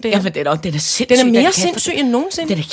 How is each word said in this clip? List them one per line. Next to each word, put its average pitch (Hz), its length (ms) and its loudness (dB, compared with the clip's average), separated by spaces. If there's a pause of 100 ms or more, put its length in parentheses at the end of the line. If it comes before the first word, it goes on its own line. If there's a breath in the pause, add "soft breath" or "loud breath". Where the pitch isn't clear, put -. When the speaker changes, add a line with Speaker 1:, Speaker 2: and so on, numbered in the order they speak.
Speaker 1:
det 226 80 -2
her. 196 60 2
Speaker 2:
Jamen, 190 160 -2
den 147 140 -4
er, 147 80 0
den 160 200 -4
er 151 40 -2
sindssyg, - 300 -2
Speaker 1:
Den 247 100 6
er 254 40 6
mere 240 120 4
Speaker 2:
den 240 100 4
kat. 370 100 4
Speaker 1:
sindssyg 349 400 -2
end 277 140 0
nogensinde. 320 400 -2
Speaker 2:
Den 185 100 0
er 151 140 -2